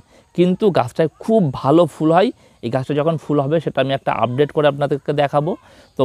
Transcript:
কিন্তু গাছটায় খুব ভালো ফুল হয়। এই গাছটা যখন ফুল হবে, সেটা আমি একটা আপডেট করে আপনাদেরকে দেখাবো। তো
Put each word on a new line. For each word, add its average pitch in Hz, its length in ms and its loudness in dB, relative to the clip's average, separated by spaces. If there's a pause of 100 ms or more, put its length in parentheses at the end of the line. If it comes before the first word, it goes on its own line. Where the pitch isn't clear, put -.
(380)
কিন্তু 180 280 2 (120)
গাছটায় 131 320 0 (140)
খুব 220 180 2 (200)
ভালো 151 200 4 (120)
ফুল 156 240 -2
হয়। 208 120 2 (340)
এই 117 120 -6
গাছটা 131 240 -4
যখন 160 240 0
ফুল 147 220 -2
হবে, 151 180 0
সেটা - 200 -4
আমি 135 160 -2
একটা - 120 -6 (120)
আপডেট 127 320 0
করে 147 180 2
আপনাদেরকে 143 380 -4 (100)
দেখাবো। 147 300 0 (460)
তো - 80 0